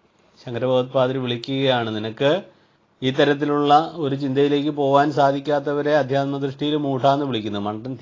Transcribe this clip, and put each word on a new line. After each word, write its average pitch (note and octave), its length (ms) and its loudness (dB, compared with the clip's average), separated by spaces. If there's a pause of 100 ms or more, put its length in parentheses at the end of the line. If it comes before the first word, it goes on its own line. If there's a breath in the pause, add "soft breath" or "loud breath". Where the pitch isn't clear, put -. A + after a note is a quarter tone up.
(400)
ശങ്കരഭഗവത്പാദർ B2+ 800 0
വിളിക്കുകയാണ്. B2 760 -2
നിനക്ക് A2+ 340 -2 (720 soft breath)
ഈ C3 80 0
തരത്തിലുള്ള D3 640 2 (220)
ഒരു C#3+ 200 -4
ചിന്തയിലേക്ക് C#3+ 560 0
പോകാൻ C#3+ 420 2
സാധിക്കാത്തവരെ C#3+ 840 0
അധ്യാത്മദൃഷ്ടിയിൽ C#3 840 -2
മൂഢ C#3 300 -2
എന്ന് C#3 200 2
വിളിക്കുന്നു. G#2+ 340 -4
മണ്ടൻ, G#2+ 420 -6